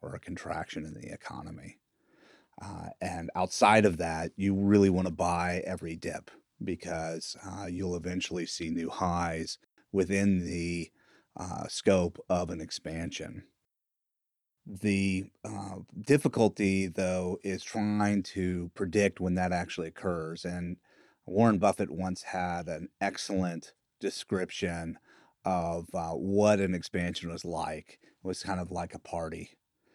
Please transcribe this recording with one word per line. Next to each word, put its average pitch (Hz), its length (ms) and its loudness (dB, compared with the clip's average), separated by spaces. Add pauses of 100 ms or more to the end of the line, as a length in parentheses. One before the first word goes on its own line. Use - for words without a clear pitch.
or - 120 -10
a 85 40 -8
contraction 80 680 -8
in 80 100 -12
the - 180 -12
economy. - 680 -14 (800)
Uh, 85 280 -12 (120)
and 90 360 -6
outside 104 480 6
of 87 140 6
that, 82 360 -2
you 98 200 2
really 101 360 8
wanna 90 220 2
buy 87 520 0
every 82 300 -6
dip - 360 -8 (320)
because, 82 760 -6 (100)
uh, 95 200 -10
you'll 90 300 -4
eventually 87 500 -4
see 82 240 -6
new 85 180 -2
highs 85 720 -2 (340)
within 98 520 4
the, 85 460 -4 (460)
uh, - 320 -8
scope 90 500 2 (100)
of 87 220 2
an 85 100 -6
expansion. 80 840 -8 (1200)
The, 98 600 2 (180)
uh, 98 360 -8 (200)
difficulty, 107 840 4
though, 92 580 -2
is 95 180 -2
trying 104 600 2
to 90 520 -2
predict 98 460 2
when 92 140 0
that 90 180 2
actually 87 360 -4
occurs. 82 560 -6
And 87 340 -6 (480)
Warren 104 320 6
Buffett 98 320 2
once 92 320 -4
had 87 460 -4
an 82 200 -6 (120)
excellent 92 720 -2 (260)
description 90 1000 -4 (460)
of, 85 480 -2
uh, 82 200 -4
what 98 480 4
an 92 140 2
expansion 87 560 -4
was 82 140 -10
like. 82 580 -6
It - 240 -16
was 92 160 -6
kind 92 180 -4
of 87 100 -8
like 87 240 -6
a - 40 -12
party, 82 600 -8 (360)